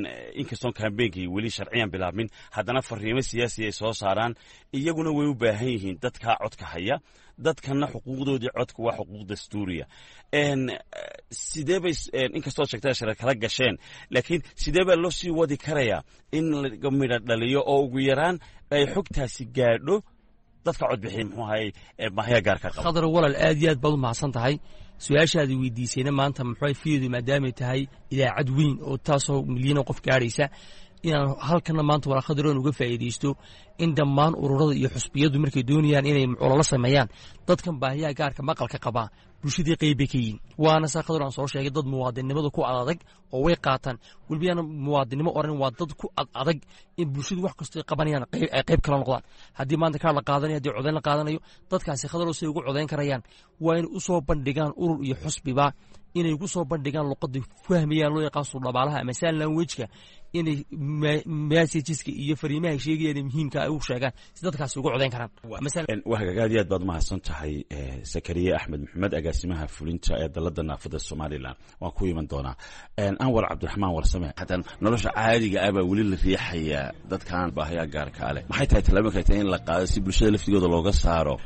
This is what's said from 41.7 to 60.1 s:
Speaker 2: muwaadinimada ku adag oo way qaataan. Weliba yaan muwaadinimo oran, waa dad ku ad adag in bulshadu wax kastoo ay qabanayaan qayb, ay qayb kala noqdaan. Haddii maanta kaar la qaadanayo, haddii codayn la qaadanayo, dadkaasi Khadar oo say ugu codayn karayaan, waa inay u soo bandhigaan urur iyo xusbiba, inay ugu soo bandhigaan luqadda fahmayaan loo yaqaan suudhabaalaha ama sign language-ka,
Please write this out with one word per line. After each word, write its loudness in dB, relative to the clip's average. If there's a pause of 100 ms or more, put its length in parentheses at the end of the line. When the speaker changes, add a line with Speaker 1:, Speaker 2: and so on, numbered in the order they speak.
Speaker 2:
muwaadinimada -2
ku -2
adag 0 (360)
oo 0
way 4
qaataan. 0 (280)
Weliba -2
yaan 0
muwaadinimo 0
oran, 0
waa 2
dad -6
ku -8
ad -2
adag 0 (400)
in 0
bulshadu -4
wax -4
kastoo -12
ay -8
qabanayaan 0
qayb, -2
ay 0
qayb 4
kala 2
noqdaan. -2 (300)
Haddii 0
maanta 2
kaar 4
la 2
qaadanayo, 0
haddii -2
codayn 0
la -4
qaadanayo, 0 (280)
dadkaasi -4
Khadar -2
oo -2
say -6
ugu -4
codayn 0
karayaan, -2 (380)
waa 4
inay 0
u -6
soo 0
bandhigaan 0
urur 0
iyo -2
xusbiba, -2 (480)
inay 0
ugu -4
soo -4
bandhigaan -4
luqadda -4 (220)
fahmayaan 2
loo 0
yaqaan -2
suudhabaalaha -2
ama -4
sign 0
language-ka, -2 (480)